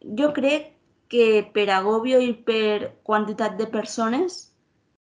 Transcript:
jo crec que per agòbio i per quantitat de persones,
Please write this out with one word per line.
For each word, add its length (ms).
jo 320
crec 380
que 320
per 160
agòbio 500
i 140
per 680
quantitat 580
de 80
persones, 720